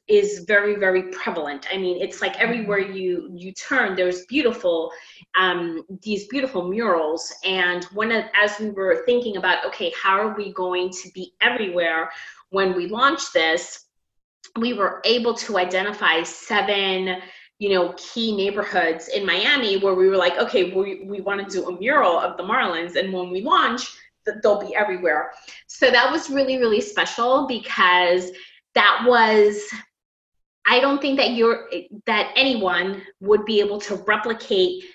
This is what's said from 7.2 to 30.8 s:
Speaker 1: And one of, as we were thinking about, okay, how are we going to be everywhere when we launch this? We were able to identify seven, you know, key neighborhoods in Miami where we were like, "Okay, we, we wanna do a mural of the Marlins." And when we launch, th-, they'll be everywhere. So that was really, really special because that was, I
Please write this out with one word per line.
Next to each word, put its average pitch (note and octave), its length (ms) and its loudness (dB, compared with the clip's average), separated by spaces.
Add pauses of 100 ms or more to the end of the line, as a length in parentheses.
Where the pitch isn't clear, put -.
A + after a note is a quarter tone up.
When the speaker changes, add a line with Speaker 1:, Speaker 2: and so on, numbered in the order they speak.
Speaker 1:
And F3+ 420 0
one G#3+ 260 -2
of, G#3+ 120 0 (160)
as G#3 180 2
we G#3+ 120 -4
were F#3+ 340 0
thinking A#3+ 320 0
about, F3+ 300 0
okay, E3+ 340 -6
how G3 200 2
are G#3+ 160 -2
we G3 160 -8
going F3+ 380 -2
to F#3 220 -14
be F#3 280 -14
everywhere F3 720 0 (380)
when F#3+ 260 2
we F3+ 140 -2
launch B3+ 440 0
this? E3 520 0 (720)
We A#3 160 -2
were G3 320 -2
able A3+ 300 2
to G#3 240 -4
identify F#3 680 0
seven, F#3+ 960 -2 (380)
you G3+ 100 -2
know, F3+ 300 2
key A3+ 360 -4
neighborhoods F#3+ 720 -2
in G3+ 180 -2
Miami G#3 500 2
where G3 180 2
we F#3 140 6
were F#3+ 80 2
like, F3+ 220 2
"Okay, G3 340 0
we, F#3+ 320 -4
we G3 160 -10
wanna G3 260 -4
do F#3+ 220 -6
a F3+ 100 -8
mural G#3 400 4
of F3 200 -4
the F3 40 -6
Marlins." F3+ 540 -2
And F#3+ 160 -2
when F3+ 180 -6
we F#3 120 -6
launch, B3 440 0 (380)
th-, G#3+ 180 -4
they'll G3+ 160 4
be F#3 160 -8
everywhere. F3+ 560 0 (360)
So - 240 2
that B3 200 6
was D4+ 200 -4
really, C4 260 2
really A3+ 240 2
special B3+ 640 0
because F3+ 880 2 (420)
that G#3 320 4
was, G#3+ 560 6 (1040)
I B3 140 6